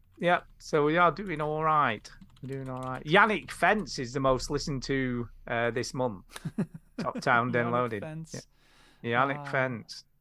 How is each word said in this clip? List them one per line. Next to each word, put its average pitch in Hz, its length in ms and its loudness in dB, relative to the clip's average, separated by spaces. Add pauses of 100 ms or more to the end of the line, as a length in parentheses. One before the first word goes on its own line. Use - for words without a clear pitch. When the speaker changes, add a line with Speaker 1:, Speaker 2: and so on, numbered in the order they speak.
(200)
Speaker 1:
yeah, 170 200 4 (180)
so 151 260 0
we 156 140 2
are 175 120 6
doing 170 300 -6
all 151 240 -2
right. 143 440 2 (340)
We're 131 140 -8
doing 135 120 -10
all 127 140 -8
right. 131 220 -8
Yannick 196 460 4
Fence 180 480 0
is 120 140 -6
the 139 80 -2
most 131 300 2
listened 139 340 -4
to, 127 420 -2 (220)
uh, 117 220 0
this 117 240 -4
month. 123 300 -4 (340)
Speaker 2:
<laughs> - 400 -8
Speaker 1:
Top 190 220 -6
Town 123 300 4
Speaker 2:
Yannick 120 140 2
Speaker 1:
downloaded. 120 360 0
Speaker 2:
Fence. 160 460 -12 (560)
Speaker 1:
Yeah. 117 220 2
Yannick 139 140 -2
Speaker 2:
Wow. 143 80 -12
Speaker 1:
Fence. 131 580 -4 (160)